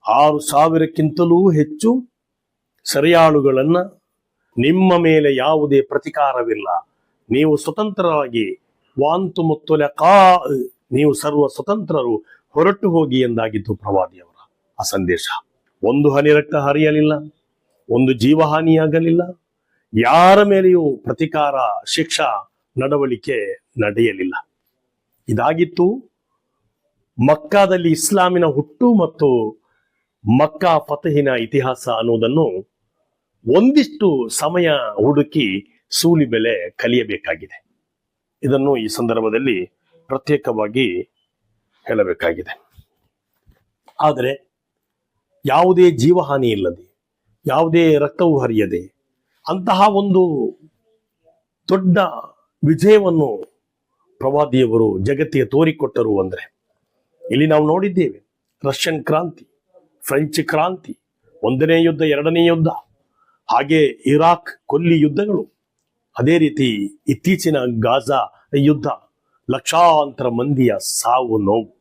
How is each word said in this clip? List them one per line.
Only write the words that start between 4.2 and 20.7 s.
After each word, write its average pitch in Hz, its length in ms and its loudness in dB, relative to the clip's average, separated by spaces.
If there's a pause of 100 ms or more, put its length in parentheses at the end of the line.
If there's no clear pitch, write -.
ನಿಮ್ಮ 175 400 2
ಮೇಲೆ 156 380 2
ಯಾವುದೇ 143 460 2
ಪ್ರತಿಕಾರವಿಲ್ಲ, 120 1080 -4 (420)
ನೀವು 147 260 2
ಸ್ವತಂತ್ರರಾಗಿ, 151 960 -4 (460)
"ವಾಂತು 165 440 -2
ಮುತ್ತುಲಕಾ", 160 920 4 (560)
ನೀವು 139 220 2
ಸರ್ವ 147 340 0
ಸ್ವತಂತ್ರರು, 151 680 -4 (320)
ಹೊರಟು 190 420 0
ಹೋಗಿ 139 280 0
ಎಂದಾಗಿತ್ತು 110 560 -4
ಪ್ರವಾದಿಯವರ 95 760 -6 (300)
ಆ 107 40 -6
ಸಂದೇಶ. 90 440 -4 (560)
ಒಂದು 143 280 2
ಹನಿ 143 180 2
ರಕ್ತ 151 260 2
ಹರಿಯಲಿಲ್ಲ, 151 580 0 (760)
ಒಂದು 127 240 2
ಜೀವಹಾನಿಯಾಗಲಿಲ್ಲ, 160 1080 2 (760)
ಯಾರ 175 460 6
ಮೇಲೆಯೂ 185 540 2